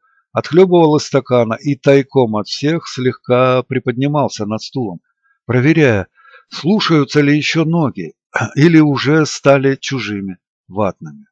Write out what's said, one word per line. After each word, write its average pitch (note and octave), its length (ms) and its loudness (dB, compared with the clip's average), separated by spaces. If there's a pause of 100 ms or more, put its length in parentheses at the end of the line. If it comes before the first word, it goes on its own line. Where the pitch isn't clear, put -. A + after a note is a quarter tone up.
(320)
отхлебывал E3 680 2
из C#3 80 -6
стакана B2 480 0
и C#3+ 220 -4
тайком C3 600 2
от G#2 120 -6
всех D#3 400 -4
слегка B2+ 760 0
приподнимался B2+ 840 -4
над G#2+ 160 -6
стулом, G2+ 400 -8 (440)
проверяя, B2+ 640 2 (420)
слушаются D#3 720 0
ли C#3+ 140 2
еще D#3 300 -2
ноги, C#3 480 -4 (200)
<clears throat> - 220 -6
или D#3+ 240 6
уже D3 460 2
стали C3+ 540 2
чужими, G#2 580 -8 (300)
ватными. F2 640 -6